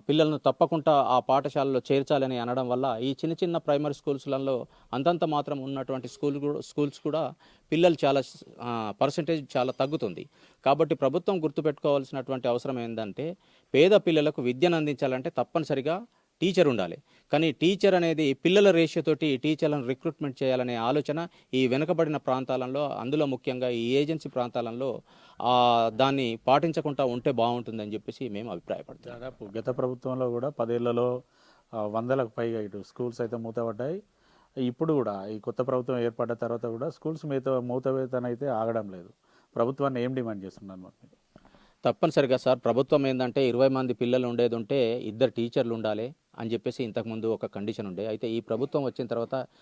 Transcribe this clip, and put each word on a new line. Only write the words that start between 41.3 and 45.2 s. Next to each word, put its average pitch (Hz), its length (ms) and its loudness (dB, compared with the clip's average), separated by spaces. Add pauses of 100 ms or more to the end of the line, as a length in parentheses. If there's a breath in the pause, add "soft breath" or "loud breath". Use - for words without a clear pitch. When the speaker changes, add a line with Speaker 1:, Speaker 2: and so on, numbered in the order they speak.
Speaker 1:
తప్పనిసరిగా 135 520 4
సార్, 127 280 2
ప్రభుత్వం 135 420 4
ఏందంటే 127 420 2
ఇరవై 123 180 4
మంది 131 260 0
పిల్లలు 123 340 0
ఉండేది 120 280 0
ఉంటే 117 460 0
ఇద్దరు 113 280 0